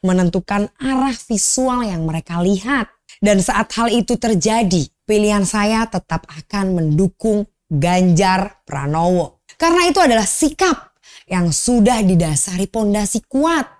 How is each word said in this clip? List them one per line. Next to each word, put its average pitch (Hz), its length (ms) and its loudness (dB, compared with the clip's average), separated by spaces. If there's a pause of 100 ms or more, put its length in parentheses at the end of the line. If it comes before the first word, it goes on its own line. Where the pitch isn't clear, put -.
menentukan 185 720 0
arah 262 400 -2
visual 247 640 -2
yang 175 240 -4
mereka 165 400 -6
lihat. 208 480 -2 (280)
Dan 202 160 4
saat 208 400 0
hal 233 160 0
itu 240 240 0
terjadi, 214 720 0 (160)
pilihan 208 400 2
saya 214 400 0
tetap - 400 -6
akan 190 480 -6
mendukung 185 720 0 (240)
Ganjar 185 960 2
Pranowo. 160 800 -2 (160)
Karena 339 240 2
itu 359 160 2
adalah 233 240 4
sikap - 720 -2 (320)
yang 175 240 0
sudah 233 480 2
didasari 180 640 0
pondasi 208 640 -2
kuat 294 400 0 (100)